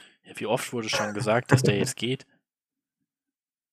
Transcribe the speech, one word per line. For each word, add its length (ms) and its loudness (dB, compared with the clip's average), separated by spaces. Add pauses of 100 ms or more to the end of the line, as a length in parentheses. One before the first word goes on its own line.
(240)
Ja, 120 -20
wie 100 -6
oft 280 -2
wurde 160 -4
schon 240 -2
gesagt, 360 0
dass 120 6
der 160 4
jetzt 180 -2
geht? 300 -4 (1500)